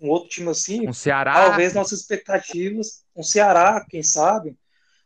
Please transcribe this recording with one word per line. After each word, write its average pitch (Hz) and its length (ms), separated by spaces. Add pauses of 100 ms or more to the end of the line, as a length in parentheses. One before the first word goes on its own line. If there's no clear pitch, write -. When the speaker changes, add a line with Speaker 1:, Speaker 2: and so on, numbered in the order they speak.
Speaker 1:
um 151 80
outro 170 200
time 175 200
assim, 208 380
Speaker 2:
Um 127 60
Ceará. 139 400
Speaker 1:
talvez 180 400
nossas 196 260
expectativas, 196 1040 (120)
um 165 80
Ceará, 202 680
quem 156 140
sabe, 160 520 (500)